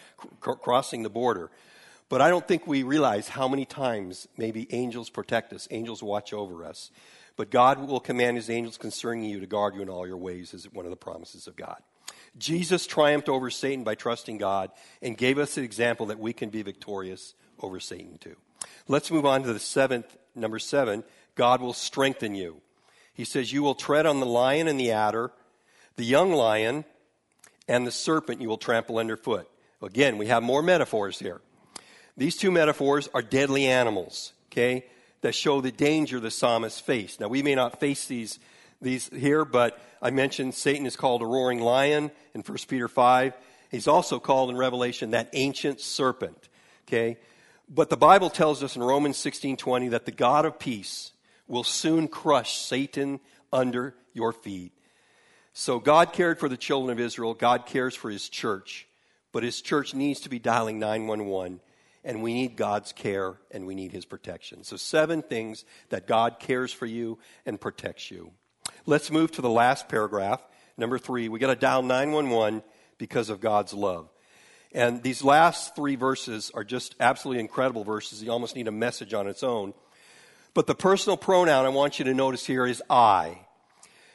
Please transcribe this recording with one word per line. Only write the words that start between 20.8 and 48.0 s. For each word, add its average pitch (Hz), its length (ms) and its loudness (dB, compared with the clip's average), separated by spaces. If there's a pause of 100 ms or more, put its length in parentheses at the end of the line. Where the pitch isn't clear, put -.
God 123 260 4
will 123 120 -6
strengthen 127 640 -2
you. 85 240 -10 (520)
He 120 120 -12
says, 120 280 -4
"You 143 100 0
will 143 120 2
tread 151 320 2
on 143 140 2
the 131 60 0
lion 131 420 2
and 143 100 0
the 123 140 2
adder, 107 400 0 (640)
the 117 80 -4
young 156 280 4
lion 117 520 2 (840)
and 123 200 2
the 117 60 -6
serpent 151 480 -2
you 113 80 -6
will 110 80 -2
trample 113 420 0
underfoot." 110 520 -4 (320)
Again, 113 340 2
we 104 120 -4
have 117 140 4
more 127 200 2
metaphors 127 560 0
here. 95 220 -10 (760)
These 151 200 -2
two 196 140 2
metaphors 147 640 4
are 127 80 2
deadly 135 440 2
animals, 117 640 0 (180)
okay, 123 360 0 (340)
that 117 160 -2
show 143 240 2
the 127 100 -2
danger 143 480 0
the 113 140 -6
psalmist 113 520 0
faced. 117 360 -4
Now, 104 80 -4
we 135 160 -2
may 143 100 2
not 127 240 0
face 143 280 -4
these, 117 340 -10 (400)
these 127 280 -6
here, 143 360 2
but 120 360 2 (220)
I 120 80 0
mentioned 135 440 -2
Satan 143 300 0
is 123 120 -6
called 120 260 0
a 113 40 -4
roaring 127 340 0
lion 143 500 2 (240)
in 107 80 -10
First - 240 -10
Peter 123 220 -4
five. 127 460 4 (360)
He's 113 160 -6
also 147 320 4
called 131 320 2
in 123 60 -6
Revelation 123 560 -2
that 113 200 0
ancient 139 480 -2
serpent, - 680 -4 (400)
okay? 117 300 0 (500)
But 143 220 2
the 151 60 2
Bible 170 340 8